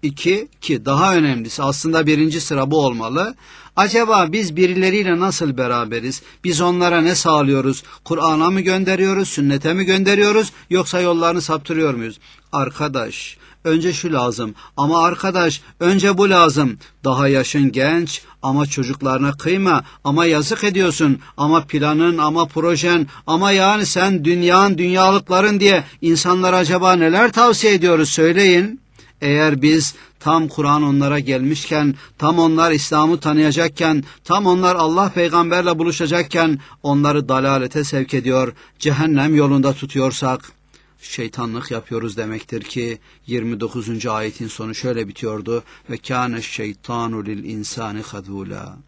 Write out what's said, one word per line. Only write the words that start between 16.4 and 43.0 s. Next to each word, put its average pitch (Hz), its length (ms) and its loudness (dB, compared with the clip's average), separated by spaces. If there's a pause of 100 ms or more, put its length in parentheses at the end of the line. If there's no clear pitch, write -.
Daha 135 240 0
yaşın 135 440 2
genç 147 500 0 (200)
ama 139 240 0
çocuklarına 139 680 -2
kıyma. 165 520 -2 (200)
Ama 151 220 0
yazık 156 380 0
ediyorsun. 175 560 2 (180)
Ama 151 280 2
planın, 156 520 0
ama 160 280 0
projen, 160 640 0 (200)
ama 175 240 2
yani 196 340 2
sen 185 400 0
dünyanın, 175 520 4
dünyalıkların 190 840 2
diye 190 240 4 (180)
insanlara 180 560 2
acaba 180 360 2
neler 180 380 4
tavsiye 220 420 4
ediyoruz 165 360 4
söyleyin. 185 720 2 (400)
Eğer 147 400 0
biz 151 340 2 (240)
tam 160 280 0
Kur'an 147 360 0
onlara 139 360 2
gelmişken, 139 760 -2 (220)
tam 165 220 0
onlar 165 320 2
İslam'ı 156 480 0
tanıyacakken, 156 840 0 (200)
tam 202 220 0
onlar 180 300 2
Allah 175 340 2
peygamberle 170 720 0
buluşacakken 165 800 0 (240)
onları 147 460 0
dalalete 135 540 0
sevk 139 300 -4
ediyor, 127 400 0 (260)
cehennem 147 560 0
yolunda 139 380 2
tutuyorsak 131 800 -4 (500)
şeytanlık 117 720 -10
yapıyoruz 113 460 -8
demektir 110 440 -8
ki 117 380 -8 (280)